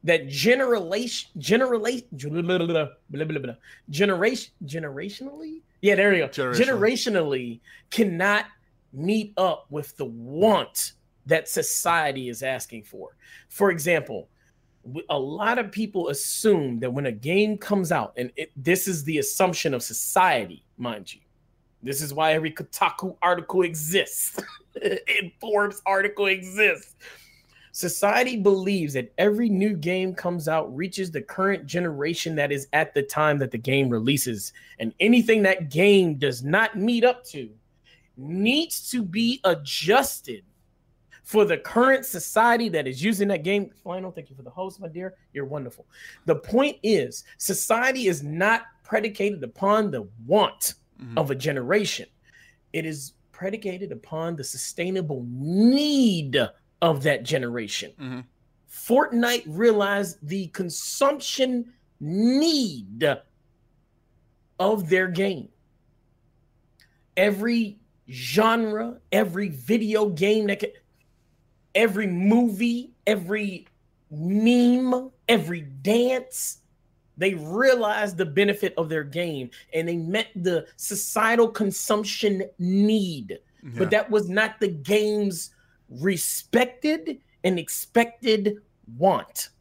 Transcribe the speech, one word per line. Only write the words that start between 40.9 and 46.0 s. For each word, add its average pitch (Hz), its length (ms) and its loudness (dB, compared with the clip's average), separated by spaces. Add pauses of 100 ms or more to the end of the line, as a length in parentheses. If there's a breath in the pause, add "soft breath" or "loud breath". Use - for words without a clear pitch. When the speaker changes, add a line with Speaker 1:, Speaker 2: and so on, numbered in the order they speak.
Speaker 1:
for 214 220 4
the 175 140 0
current 262 480 2
society 233 640 2
that 151 160 0
is 131 160 -6
using 202 260 2
that 180 140 0
game. 196 280 0 (140)
Lionel, 185 260 -8
thank 170 200 -16
you 131 60 -20
for 135 60 -20
the 123 80 -18
host, 190 300 -12
my 185 80 -12
dear. 180 260 -12 (200 soft breath)
You're 139 100 -6
wonderful. 135 400 -10 (400 loud breath)